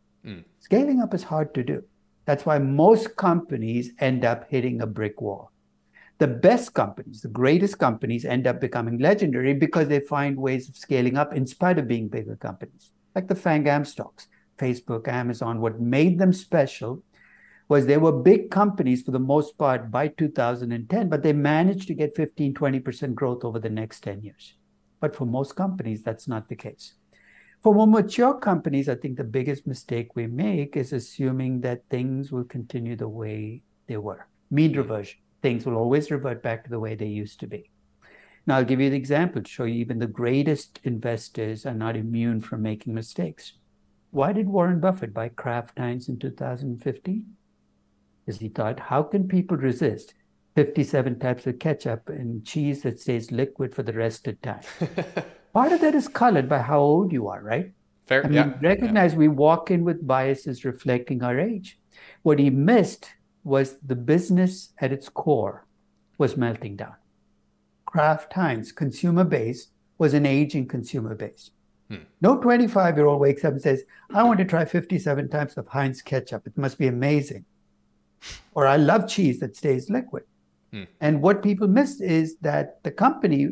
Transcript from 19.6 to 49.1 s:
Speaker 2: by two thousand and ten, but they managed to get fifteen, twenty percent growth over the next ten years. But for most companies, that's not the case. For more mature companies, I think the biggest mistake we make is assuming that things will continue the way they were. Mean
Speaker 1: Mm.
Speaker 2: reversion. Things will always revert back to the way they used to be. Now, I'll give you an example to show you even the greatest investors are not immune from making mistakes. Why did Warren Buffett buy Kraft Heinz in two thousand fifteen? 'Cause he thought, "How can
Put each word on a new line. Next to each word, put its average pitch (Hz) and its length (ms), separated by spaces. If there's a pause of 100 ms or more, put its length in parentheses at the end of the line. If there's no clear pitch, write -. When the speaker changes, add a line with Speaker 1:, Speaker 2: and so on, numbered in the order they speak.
Speaker 2:
by 131 160
two 151 220
thousand 123 420
and 117 180
ten, 196 200
but 151 120
they 151 120
managed 156 560
to 175 40
get 147 220
fifteen, 147 400
twenty 135 240
percent 127 340
growth 123 300
over 113 160
the 110 100
next 110 320
ten 101 220
years. - 320 (440)
But 156 160
for 139 100
most 131 300
companies, 185 460
that's - 260
not 110 220
the 117 60
case. - 380 (680)
For 214 120
more 214 140
mature 226 480
companies, 147 520
I 127 80
think 127 220
the 139 60
biggest 131 420
mistake 120 500
we 117 120
make 147 500
is 131 160
assuming 131 680
that 123 280
things 131 420
will 123 120
continue 120 520
the 113 140
way 107 540 (240)
they 113 100
were. 104 300 (240)
Mean 151 220
Speaker 1:
Mm. 135 40
Speaker 2:
reversion. 107 420 (220)
Things 120 240
will 123 100
always 131 360
revert 135 320
back 113 200
to - 60
the 117 100
way 110 160
they 104 120
used 104 320
to 123 80
be. - 240 (720)
Now, 135 120
I'll 131 80
give 127 140
you 139 80
an 135 60
example 143 480
to - 80
show - 140
you 117 120
even 120 220
the 113 100
greatest 135 760
investors 113 800
are 127 80
not 113 220
immune 113 460
from 110 200
making 107 320
mistakes. 156 600 (580)
Why 147 200
did 208 160
Warren 180 320
Buffett 180 340
buy 113 160
Kraft 120 500
Heinz 123 280
in 123 120
two 131 120
thousand 123 520
fifteen? 185 520 (920)
'Cause 101 140
he 110 100
thought, 110 300
"How 135 240
can 185 240